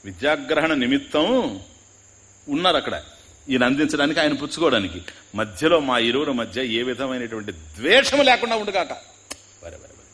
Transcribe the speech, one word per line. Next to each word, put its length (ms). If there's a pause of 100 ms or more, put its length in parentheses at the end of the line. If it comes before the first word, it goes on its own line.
విద్యాగ్రహణ 680
నిమిత్తం 520 (1200)
ఉన్నారు 300
అక్కడ, 180 (520)
ఈయన 160
అందించడానికి, 560
ఆయన 140
పుచ్చుకోవడానికి. 680 (360)
మధ్యలో 440
మా 200
ఇరువురి 340
మధ్య 320
ఏ 180
విధమైనటువంటి 680
ద్వేషము 720
లేకుండా 320
ఉండుగాక. 360 (680)
వరే, 180
వరే, 160
వరే. 200